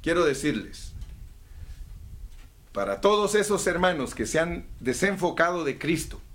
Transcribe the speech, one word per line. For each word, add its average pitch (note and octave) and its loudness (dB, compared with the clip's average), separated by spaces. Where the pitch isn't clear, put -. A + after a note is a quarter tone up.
Quiero E3+ 4
decirles, C#3 0
para G2 -2
todos G#3 4
esos G#3 2
hermanos F3 2
que G#2+ -2
se D#3 2
han E3+ -2
desenfocado E3+ 2
de C3+ -2
Cristo - -2